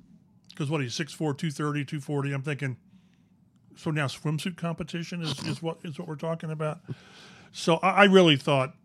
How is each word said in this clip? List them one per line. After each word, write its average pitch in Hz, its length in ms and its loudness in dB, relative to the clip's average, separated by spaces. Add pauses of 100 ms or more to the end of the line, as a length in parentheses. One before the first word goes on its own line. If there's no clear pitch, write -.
(560)
'Cause 143 140 -4
what, 156 120 -2
he's 120 120 -4
six - 200 -8
four, 151 200 -2
two 160 160 -6
thirty, 147 360 -4
two 151 160 -8
forty. 139 320 -4
I'm 139 100 -4
thinking, 135 340 -6 (1000)
so - 160 -6
now 151 160 0
swimsuit 156 500 -4
competition 170 680 -8
is, 147 240 -4
is 143 140 -6
what, 165 220 -6
is 160 160 -12
what 175 80 -10
we're 156 80 -8
talking 165 360 -6
about. 156 280 -6 (720)
So - 260 2
I, 185 120 2
I 185 160 8
really 185 320 8
thought 135 460 0